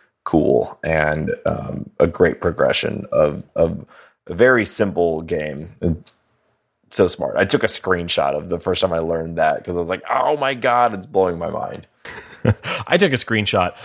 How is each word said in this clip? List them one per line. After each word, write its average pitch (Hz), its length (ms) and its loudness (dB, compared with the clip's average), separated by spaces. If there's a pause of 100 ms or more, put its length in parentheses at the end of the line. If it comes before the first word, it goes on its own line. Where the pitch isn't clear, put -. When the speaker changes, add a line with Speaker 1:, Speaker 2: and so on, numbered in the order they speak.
(240)
Speaker 1:
cool - 600 2
and, 78 480 0 (140)
um, - 440 -4 (100)
a 85 80 6
great 82 320 2
progression - 720 0
of, 73 320 2 (120)
of 82 300 0 (420)
a 90 80 -10
very 120 280 6
simple 87 600 0
game. 78 480 -6 (1200)
So 95 160 4
smart. 62 300 -4
I 95 80 2
took 95 180 2
a 107 40 2
screenshot 85 680 0
of 78 140 -6
the 87 100 -4
first 90 220 -2
time 92 120 0
I 82 60 0
learned 82 400 -4
that 78 240 0
'cause 90 120 -6
I 87 40 -2
was 85 100 -4
like, 92 200 -6
"Oh 147 280 0
my 139 160 -2
God, 120 400 2
it's 95 140 -10
blowing 92 320 0
my 85 100 -4
mind." - 380 -8 (560)
Speaker 2:
<laughs> - 440 0
I 180 100 4
took 175 160 4
a - 20 2
screenshot 101 580 0 (100)